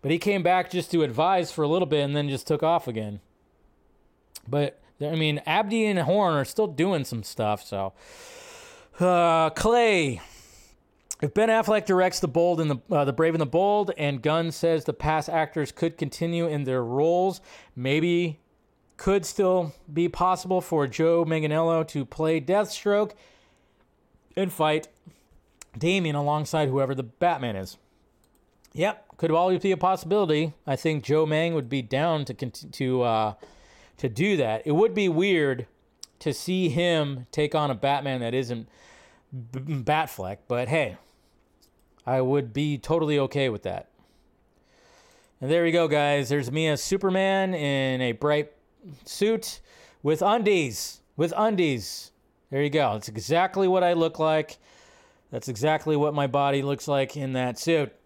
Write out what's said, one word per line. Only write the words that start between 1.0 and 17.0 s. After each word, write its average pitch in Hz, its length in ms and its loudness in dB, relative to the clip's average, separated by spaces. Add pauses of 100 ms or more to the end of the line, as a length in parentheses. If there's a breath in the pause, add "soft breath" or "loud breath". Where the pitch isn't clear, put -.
advise 165 480 0
for 160 120 -2
a 147 60 2
little 175 180 2
bit 143 160 0
and 143 120 -2
then 147 140 -2
just 135 180 -6
took 151 160 0
off 165 240 2
again. 107 340 -8 (1300)
But, 139 360 -2 (180 soft breath)
I 147 140 -4
mean, 151 320 0
Abdi 208 400 0
and 190 140 0
Horn 175 340 2
are 139 100 0
still 214 220 -2
doing 160 380 0
some 113 180 -8
stuff, 107 420 -4
so. 98 300 -6 (1040 loud breath)
Uh, 170 500 4
Clay. 202 720 2 (1000 loud breath)
If 147 100 -4
Ben 220 160 4
Affleck 214 380 2
directs 185 340 4
The 170 80 0
Bold 170 320 2
and 151 120 0
the, 135 220 -4
uh, 143 120 4
The 139 80 0
Brave 160 180 2
and 160 80 0
the 147 60 0
Bold, 196 500 2
and 143 240 -2
Gunn 160 300 0
says 165 340 0
the 147 80 -2
past 151 380 -2
actors 156 420 -2
could 165 240 -2
continue 170 500 -2
in 147 180 -2
their 127 200 -2
roles, 170 560 0 (340 loud breath)